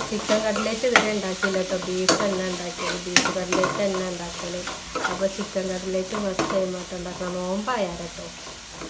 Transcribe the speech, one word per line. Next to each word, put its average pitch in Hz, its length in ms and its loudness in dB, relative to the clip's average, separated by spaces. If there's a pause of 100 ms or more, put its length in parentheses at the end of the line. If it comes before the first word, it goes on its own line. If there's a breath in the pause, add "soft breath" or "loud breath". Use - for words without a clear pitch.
ചിക്കൻ 214 380 2
കട്ട്ലേറ്റ് 220 480 2
ഇതുവരെ 226 260 4
ഉണ്ടാക്കിയില്ല 190 500 2
ട്ടോ. 185 160 0
ബീഫ് 185 380 2
തന്നെ 196 300 2
ഉണ്ടാക്കിയത്. 175 560 -4
ബീഫ് 180 280 4
കട്ട്ലേറ്റ് 180 480 2
തന്നെ 190 300 2
ഉണ്ടാക്കല്. 175 520 -4 (440)
അപ്പൊ 185 220 0
ചിക്കൻ 190 420 -2
കട്ട്ലേറ്റ് 185 480 -2
ഫസ്റ്റ് 185 340 0
ടൈം 185 260 2
ആയിട്ട് 180 180 -6
ഉണ്ടാക്കണം. 180 400 -4
നോമ്പായാലോ 180 720 -2
ട്ടോ. 175 180 -8 (640)